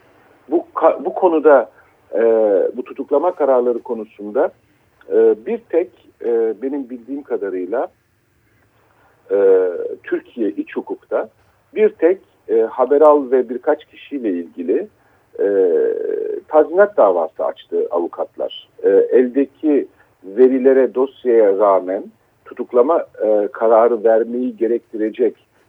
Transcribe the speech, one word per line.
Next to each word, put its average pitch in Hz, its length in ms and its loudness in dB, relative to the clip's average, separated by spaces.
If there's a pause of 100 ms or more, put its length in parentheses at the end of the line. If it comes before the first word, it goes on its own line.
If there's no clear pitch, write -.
(520)
Bu 170 140 0 (100)
ka-, 156 300 0
bu 180 80 -6
konuda, 151 560 2 (440)
e, 104 80 -2 (540)
bu 123 80 -8
tutuklama 143 520 -4
kararları 123 440 0
konusunda, 110 720 -6 (600)
e, 110 240 4 (100)
bir 226 120 -6
tek, - 320 -4 (360)
e, 113 360 -2
benim 135 280 -8
bildiğim 127 340 -14
kadarıyla, 98 640 -6 (1400)
e, 95 380 2 (340)
Türkiye 120 460 -6
iç - 260 -10
hukukta 123 540 -8 (460)
bir 214 140 2
tek, 190 280 0 (320)
e, 113 120 2
Haberal 143 680 2
ve 127 180 0
birkaç 147 360 -4
kişiyle 123 440 -10
ilgili, 87 580 -4 (520)
e, 92 80 0 (1000)
tazminat 160 500 2
davası 90 480 0
açtı - 460 -6
avukatlar. 80 800 -8 (140)
E, 92 60 2
eldeki 127 1000 2 (360)
verilere, 127 720 2
dosyaya 113 640 2
rağmen 98 460 0 (420)
tutuklama, 127 600 -2 (200)
e, 104 260 0
kararı 113 520 2
vermeyi 117 540 -2
gerektirecek, 110 800 -4 (320)